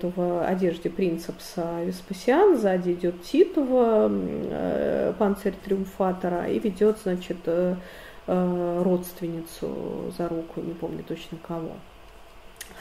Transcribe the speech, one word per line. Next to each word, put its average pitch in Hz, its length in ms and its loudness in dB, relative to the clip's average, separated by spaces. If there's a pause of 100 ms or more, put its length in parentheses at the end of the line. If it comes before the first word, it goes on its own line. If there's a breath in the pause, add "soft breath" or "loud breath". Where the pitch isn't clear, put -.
в 175 420 0
одежде 175 460 0
принцепса 170 760 -2 (180)
Веспасиан, 247 760 4
сзади 185 320 2
идёт 175 320 -2
Тит 349 320 4
в, 262 200 2
м, 214 460 4 (300)
э, 71 680 0
панцире 202 380 0 (100)
триумфатора 190 840 -2
и - 120 0
ведёт, 214 440 2
значит, 180 420 -2
э, 180 300 2 (520 loud breath)
э, 180 560 2
родственницу 175 1300 -2
за 175 120 -2
руку, 165 340 -6
не 165 120 -6
помню 165 340 -6
точно 160 400 -10
кого. 165 240 -6 (1080 loud breath)